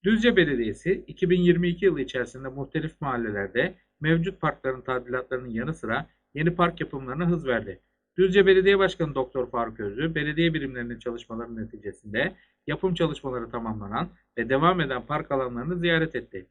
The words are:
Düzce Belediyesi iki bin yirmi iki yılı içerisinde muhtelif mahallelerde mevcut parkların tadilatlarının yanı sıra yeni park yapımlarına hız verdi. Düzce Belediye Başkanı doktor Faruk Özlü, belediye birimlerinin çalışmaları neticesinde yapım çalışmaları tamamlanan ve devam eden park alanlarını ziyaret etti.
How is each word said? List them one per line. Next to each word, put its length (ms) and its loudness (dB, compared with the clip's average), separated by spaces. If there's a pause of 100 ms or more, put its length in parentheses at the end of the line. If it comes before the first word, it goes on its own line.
Düzce 320 4
Belediyesi 680 0
iki 240 -2
bin 100 4
yirmi 280 4
iki 160 -4
yılı 160 4
içerisinde 480 -6
muhtelif 520 -6
mahallelerde 760 0 (260)
mevcut 400 2
parkların 400 -2
tadilatlarının 680 -4
yanı 260 -4
sıra 320 -4 (280)
yeni 200 2
park 260 0
yapımlarına 480 -4
hız 180 0
verdi. 340 -2 (380)
Düzce 280 6
Belediye 320 6
Başkanı 360 0
doktor 360 -4
Faruk 300 -4
Özlü, 340 -4
belediye 400 0
birimlerinin 440 -6
çalışmaları 580 -8
neticesinde 760 -6 (320)
yapım 280 -2
çalışmaları 560 -4
tamamlanan 580 -6 (300)
ve 100 -4
devam 320 4
eden 260 -2
park 240 -6
alanlarını 480 -4
ziyaret 360 2
etti. 360 -8